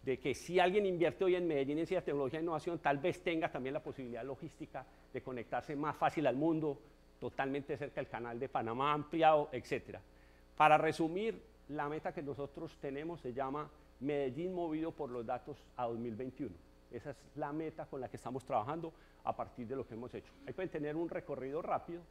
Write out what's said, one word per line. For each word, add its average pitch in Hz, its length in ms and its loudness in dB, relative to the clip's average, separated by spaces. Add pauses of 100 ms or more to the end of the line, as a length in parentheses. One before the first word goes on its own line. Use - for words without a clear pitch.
de 127 160 0
que 135 140 0
si 180 260 2
alguien 190 260 6
invierte 175 380 2
hoy 180 100 6
en 180 140 2
Medellín 143 300 2
en 165 80 0
ciencia, 180 180 0
tecnología 143 340 0
e 160 40 -2
innovación, 165 360 -2
tal 143 200 2
vez 160 260 0
tenga 165 260 2
también 131 220 -4
la 147 100 -4
posibilidad 123 420 -8
logística 135 640 -10 (260)
de 127 100 -6
conectarse 127 520 -4
más 147 220 -2
fácil 147 320 4
al 123 80 4
mundo, 156 440 2 (380)
totalmente 135 580 -2
cerca 143 240 -8
del 135 80 -6
canal 120 300 -6
de 127 100 -4
Panamá 127 440 2
ampliado, 151 580 6
etcétera. 107 500 -4 (560)
Para 151 220 10
resumir, 165 640 0 (280)
la 147 180 -2
meta 156 240 -4
que 175 100 -6
nosotros 143 580 -8
tenemos 151 400 -6
se 127 120 -6
llama 135 360 -4 (320)
Medellín 143 540 0
movido 160 380 -2
por 147 180 -6
los 120 160 -6
datos 127 320 -6 (180)
a 127 100 -2
dos 117 120 -2
mil 117 160 -4
veintiuno. 127 400 -6 (380)
Esa 123 180 -8
es - 60 -10 (180)
la 147 180 -4
meta 156 340 -6
con 139 140 -8
la 123 80 -6
que - 80 -10
estamos 123 280 -6
trabajando 147 480 0 (320)
a - 100 0
partir 120 320 -6
de 117 80 -4
lo 131 100 -4
que 123 100 -12
hemos 120 200 -10
hecho. - 180 -10 (140)
Ahí 135 60 -10
pueden 185 180 -4
tener 151 240 -2
un 165 140 0
recorrido 143 520 -4
rápido. 170 400 -2 (100)